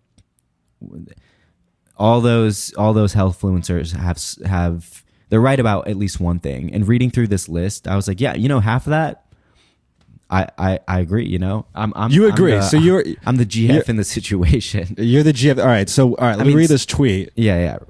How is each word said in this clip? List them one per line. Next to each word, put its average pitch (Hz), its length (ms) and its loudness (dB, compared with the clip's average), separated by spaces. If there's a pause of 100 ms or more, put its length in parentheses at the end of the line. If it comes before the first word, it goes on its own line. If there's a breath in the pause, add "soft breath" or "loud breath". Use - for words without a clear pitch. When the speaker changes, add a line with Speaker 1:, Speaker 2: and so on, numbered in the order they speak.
(2000)
Speaker 1:
all 113 240 4
those, 117 540 2
all 107 180 2
those 107 200 2
health 95 280 0
influencers 90 540 -2
have 87 220 -4
s-, - 300 -12
have, 87 580 -4 (240)
they're 110 120 2
right 135 200 2
about 104 280 0
at 101 80 -4
least 98 240 -4
one 87 180 -2
thing. 69 340 -8
And 98 160 -2
reading 120 220 0
through 117 180 -2
this 98 200 -4
list, 85 380 -6
I 92 100 -2
was 98 120 -2
like, 95 120 -4
"Yeah, 127 140 -2
you 107 140 -2
know, 139 120 0
half 113 260 -2
of 143 40 -6
that, 156 360 -4 (1000)
I, 95 200 -2 (100)
I, 95 200 -2 (100)
I 92 120 -2
agree." 92 260 -2
You 92 120 -4
know, 98 360 -4
I'm, 107 200 -6
I'm, 110 160 -2
Speaker 2:
You 185 160 4
Speaker 1:
I'm 208 60 4
Speaker 2:
agree. 160 200 2
Speaker 1:
the, 101 100 2
Speaker 2:
So 98 160 0
you're, 175 260 2 (220)
Speaker 1:
I'm 123 100 0
the 120 80 2
G 113 240 0
F 131 60 4
Speaker 2:
you're 151 80 2
Speaker 1:
in 113 140 -2
the 104 80 -2
situation. 98 880 -2
<laughs> - 40 -18
Speaker 2:
You're 120 240 2
the 151 100 4
G 135 180 2
F. 131 80 0
All - 80 2
right. 104 220 2
So, 131 280 2
all 123 100 0
right, 110 100 0
let 104 40 -4
Speaker 1:
I 120 40 0
Speaker 2:
me 139 40 6
Speaker 1:
mean, 143 100 4
Speaker 2:
read 165 60 6
Speaker 1:
s- 160 60 2
Speaker 2:
this 139 160 2
tweet. 98 500 0
Speaker 1:
Yeah, 107 220 2
yeah. 73 200 -2 (120)